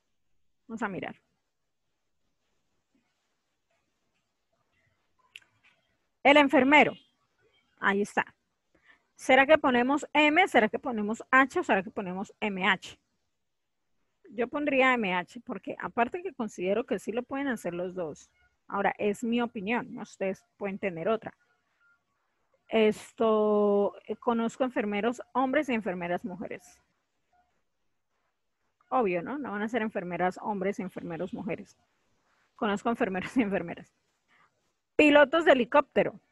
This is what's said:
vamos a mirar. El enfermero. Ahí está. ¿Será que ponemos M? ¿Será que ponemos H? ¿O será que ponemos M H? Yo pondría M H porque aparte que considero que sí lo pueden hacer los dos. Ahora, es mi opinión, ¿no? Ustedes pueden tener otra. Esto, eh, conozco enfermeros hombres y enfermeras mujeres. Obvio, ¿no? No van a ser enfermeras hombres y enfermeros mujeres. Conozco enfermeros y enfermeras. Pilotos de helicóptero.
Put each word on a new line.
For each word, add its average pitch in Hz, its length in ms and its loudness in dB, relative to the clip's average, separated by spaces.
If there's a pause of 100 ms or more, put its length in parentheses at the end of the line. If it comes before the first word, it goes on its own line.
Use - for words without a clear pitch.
(680)
vamos 226 160 -10
a 214 60 -4
mirar. - 280 -10 (4000)
El 285 140 8
enfermero. 277 580 6 (840)
Ahí 196 240 0
está. - 320 -4 (840)
¿Será 269 300 6
que 311 120 6
ponemos 262 540 0
M? 302 340 4
¿Será 226 220 4
que - 100 -6
ponemos 220 520 -6
H? 269 280 4
¿O 359 60 -2
será 196 180 0
que 190 80 -14
ponemos 190 500 -8
M 196 280 -2
H? - 300 -2 (1300)
Yo 233 160 -4
pondría 269 480 2
M 208 200 -2
H 180 260 -6
porque - 400 -12
aparte 240 420 -2
que 349 120 -10
considero 208 500 -4
que 220 140 -4
sí - 120 -10
lo 233 120 -6
pueden 277 260 -6
hacer 202 260 -6
los 180 200 -8
dos. 170 360 -10 (380)
Ahora, 196 300 -2
es 208 260 -2
mi 233 160 0
opinión, 233 540 -4
¿no? 240 80 -12
Ustedes - 420 -6 (140)
pueden 202 200 -8
tener 170 300 -4
otra. 214 260 -4 (1300)
Esto, 214 1300 2 (100)
eh, 220 100 -8
conozco 226 460 -2
enfermeros 226 600 -2 (100)
hombres 269 380 0
y 247 40 0
enfermeras 180 500 -4
mujeres. - 560 -12 (2000)
Obvio, 196 320 0
¿no? 240 160 -8
No 226 140 -10
van 202 100 -6
a 220 60 -4
ser 226 140 -4
enfermeras 180 600 -4
hombres 202 360 -4
y - 40 -8
enfermeros 175 520 -10
mujeres. - 420 -10 (800)
Conozco 208 320 -4
enfermeros 202 480 -4
y 262 60 4
enfermeras. 185 520 -6 (1040)
Pilotos 294 480 6
de 320 80 8
helicóptero. 240 680 2 (140)